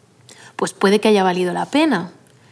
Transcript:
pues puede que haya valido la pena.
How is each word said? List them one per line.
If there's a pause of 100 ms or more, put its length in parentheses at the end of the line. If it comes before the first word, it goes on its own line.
(540)
pues
puede
que
haya
valido
la
pena. (380)